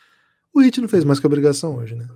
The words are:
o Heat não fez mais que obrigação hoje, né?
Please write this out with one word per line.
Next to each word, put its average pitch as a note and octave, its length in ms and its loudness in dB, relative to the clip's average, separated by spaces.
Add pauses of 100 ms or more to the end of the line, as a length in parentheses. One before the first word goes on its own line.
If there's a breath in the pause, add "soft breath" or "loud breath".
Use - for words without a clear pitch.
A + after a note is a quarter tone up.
(540 soft breath)
o C#4 80 6
Heat B3+ 180 2
não A3+ 80 -4
fez F3 160 2
mais C#3 160 2
que - 60 2
obrigação C#3+ 500 0
hoje, A#2 180 -12
né? A#2 220 -14